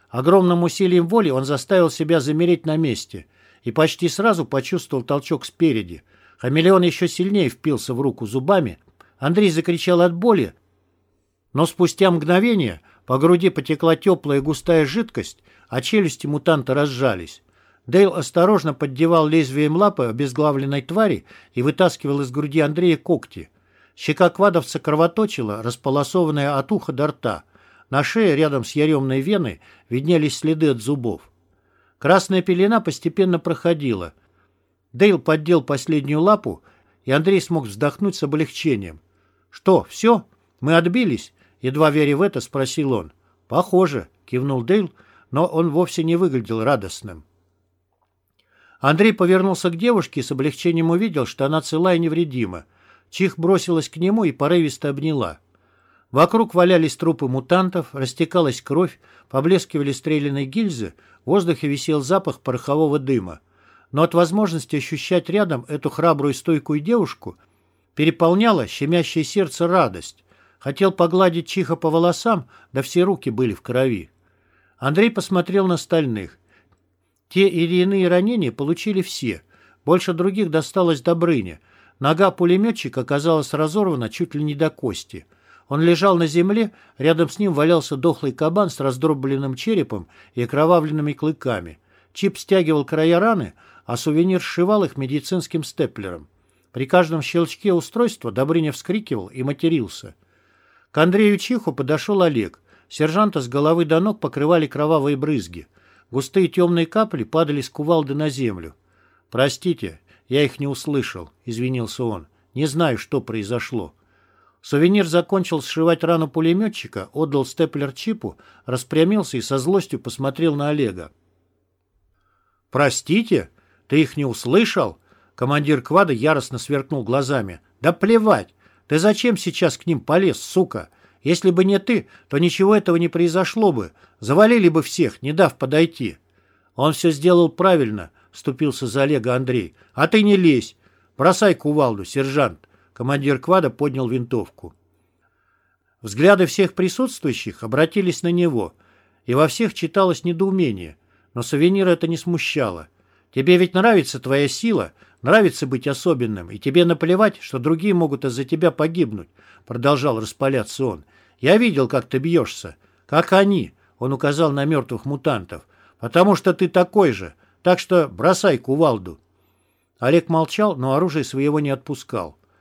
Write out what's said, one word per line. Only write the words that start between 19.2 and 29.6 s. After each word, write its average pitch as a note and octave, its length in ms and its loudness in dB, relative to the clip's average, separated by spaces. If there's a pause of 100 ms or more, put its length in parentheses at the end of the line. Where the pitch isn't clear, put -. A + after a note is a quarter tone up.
лезвием D3+ 480 2
лапы G3+ 300 2
обезглавленной C#3 800 -2
твари F#3 420 -2 (300)
и B2 80 -2
вытаскивал C#3+ 580 0
из C3 100 -6
груди D3 300 -2
Андрея D#3 380 0
когти. - 500 -6 (480)
Щека E3+ 320 0
квадовца F#3 520 0
кровоточила, D3+ 840 -2
располосованная C#3+ 960 -2
от - 140 -6
уха F3 200 -4
до C#3 140 -2
рта. A2+ 380 -6 (440)
На C#3 160 0
шее G3 320 2
рядом C#3+ 260 0
с - 100 -12
яремной C#3 500 0
веной D#3+ 400 -2 (260)